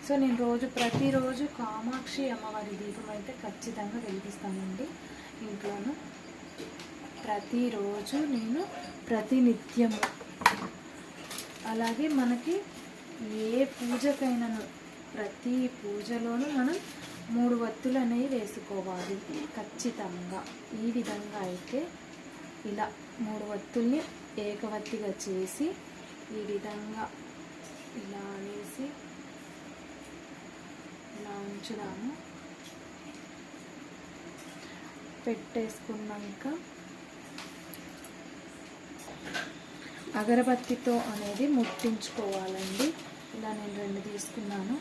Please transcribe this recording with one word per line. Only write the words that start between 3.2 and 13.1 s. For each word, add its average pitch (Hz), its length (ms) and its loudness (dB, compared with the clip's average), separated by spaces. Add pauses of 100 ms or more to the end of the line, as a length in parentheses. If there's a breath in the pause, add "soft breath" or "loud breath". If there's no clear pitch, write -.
ఖచ్చితంగా 214 640 -4
వెలిగిస్తానండి 190 800 -2 (640 loud breath)
ఇంట్లోనూ. 202 460 -2 (1300)
ప్రతిరోజు 208 960 2 (180)
నేను 233 260 2 (460)
ప్రతినిత్యము 226 920 6 (1700)
అలాగే 226 360 4 (140)
మనకి 247 340 6 (920)